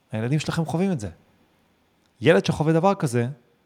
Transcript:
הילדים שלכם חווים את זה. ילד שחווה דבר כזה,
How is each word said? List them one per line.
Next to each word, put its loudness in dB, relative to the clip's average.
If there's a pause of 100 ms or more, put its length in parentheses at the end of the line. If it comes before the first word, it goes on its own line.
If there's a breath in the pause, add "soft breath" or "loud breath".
(120)
הילדים -2
שלכם -4
חווים -2
את -4
זה. -8 (1120)
ילד 4
שחווה 0
דבר 2
כזה, -2 (380)